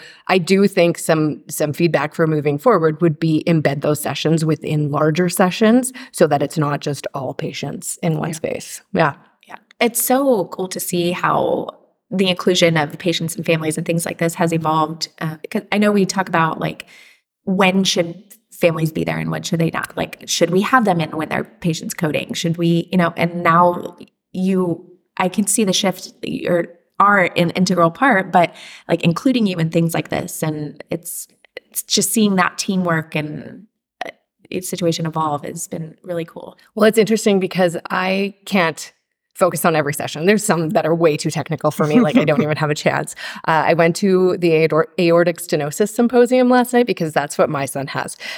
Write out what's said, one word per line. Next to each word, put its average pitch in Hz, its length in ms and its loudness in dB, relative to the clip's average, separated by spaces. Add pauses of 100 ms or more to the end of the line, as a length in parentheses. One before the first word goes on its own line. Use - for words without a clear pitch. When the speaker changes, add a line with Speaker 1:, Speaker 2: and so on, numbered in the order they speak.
(260)
Speaker 1:
I 185 120 4
do 196 280 4
think 175 320 2
some, 156 500 0
some 151 240 -4
feedback 151 400 0
for 165 140 0
moving 147 320 0
forward 160 420 2
would 165 200 0
be 160 260 0
embed 147 360 2
those 151 180 0
sessions 156 440 0
within 151 460 -2
larger 156 380 2
sessions 214 640 2 (180)
so - 160 4
that 147 160 2
it's 285 160 -4
not 147 220 0
just - 340 -6
all 135 200 -6
patients - 680 -10
in 165 160 0
one - 120 -4
Speaker 2:
Yeah. 165 40 -8
Speaker 1:
space. - 480 -8 (100)
Yeah. 151 220 2 (320)
Speaker 2:
Yeah. - 120 -18 (220)
It's 240 220 0
so 254 440 2
cool - 200 -8
to 190 140 -8
see 175 320 -2
how 151 680 -2 (320)
the 190 180 0
inclusion 175 480 2
of 156 220 -2
patients 165 380 -4
and 160 100 -8
families 156 320 0
and 165 80 -6
things 170 180 -2
like - 140 -6
this 170 160 -2
has 170 180 0
evolved. 160 560 0 (120)
Uh, 156 160 -6 (160)
'cause 214 180 -4
I 202 80 -2
know 208 140 2
we 202 120 4
talk 185 240 -2
about, 160 300 0
like, - 280 -6 (580)
when 190 400 2
should 170 400 -2 (280)
families 160 400 0
be 165 100 -4
there 160 160 -4
and 160 140 -4
when 160 100 -6
should 165 160 -2
they 165 120 0
not? - 260 -8
Like, - 300 -8
should - 240 0
we 185 100 2
have 233 240 2
them 180 160 2
in 156 160 -2
when 156 140 -4
their 143 120 -2
patient's - 520 -6
coding? 147 400 -2
Should 170 240 -2
we, 170 340 2
you 185 60 2
know, 170 180 2
and 170 260 -2
now 175 540 2 (340)
you, 185 560 0 (300)
I 185 120 0
can 196 200 -2
see 226 160 2
the 190 80 2
shift - 480 -4
that - 100 -8
you 175 380 -2 (320)
are 196 340 4
an 170 160 2
integral 175 400 2
part, 190 400 2
but, 170 240 4 (340)
like, 165 140 0
including 220 460 2
you 180 100 -4
in 160 120 0
things 170 240 0
like 160 160 -4
this. - 340 -6
And 151 460 -6
it's, - 360 -10 (300)
it's - 260 -12
just - 300 -2
seeing 208 240 2
that 180 220 0
teamwork 170 580 -2
and, 151 500 -8 (400)
uh, - 40 -12 (500)
situation 170 460 -2
evolve 156 380 -4
has - 220 -12
been 160 380 -10
really 170 220 -8
cool. - 300 -18 (200)
Speaker 1:
Well, 208 80 2
it's 220 140 4
interesting 208 420 2
because 180 360 0 (140)
I 190 540 -4
can't 165 480 -2 (420)
focus 175 300 0
on 170 100 2
every 147 200 0
session. 151 320 -6
There's 208 180 4
some 165 260 0
that 160 140 0
are 160 100 2
way 165 220 2
too 156 140 -4
technical 151 400 -2
for 156 160 0
me. 151 140 4
Like, 196 180 4
I 160 60 4
don't 147 180 2
Speaker 2:
<laughs> 147 60 0
Speaker 1:
even 151 100 -2
have 151 100 0
a 151 60 0
chance. 139 400 -2 (340)
Uh, 156 160 2
I - 80 4
went 165 240 4
to 185 400 2
the 175 140 2
aor-, 160 340 4 (160)
aortic 170 380 4
stenosis 151 500 -2
symposium 247 640 4
last 240 240 4
night 240 120 4
because 170 280 -2
that's 147 240 -2
what 180 100 4
my 143 160 -2
son 135 220 -6
has. 135 320 -6 (180)